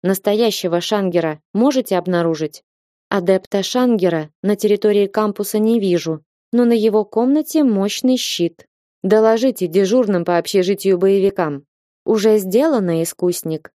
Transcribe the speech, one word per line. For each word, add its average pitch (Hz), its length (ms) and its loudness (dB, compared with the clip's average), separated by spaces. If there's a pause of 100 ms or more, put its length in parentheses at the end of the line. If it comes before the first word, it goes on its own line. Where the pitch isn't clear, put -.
Настоящего 196 760 0
Шангера 175 580 -2 (140)
можете 247 440 0
обнаружить? 165 640 -2 (460)
Адепта 190 540 0
Шангера 185 640 0 (140)
на 202 120 0
территории 202 520 2
кампуса 208 520 -2
не 220 200 2
вижу, 165 440 -2 (280)
но 240 140 2
на 233 80 4
его 214 320 2
комнате 285 580 0
мощный 220 540 0
щит. - 480 -4 (380)
Доложите 220 640 2
дежурным 196 580 2
по 175 120 0
общежитию 185 600 0
боевикам. 190 680 0 (400)
Уже 214 320 2
сделано, 196 640 0
искусник. 165 760 -6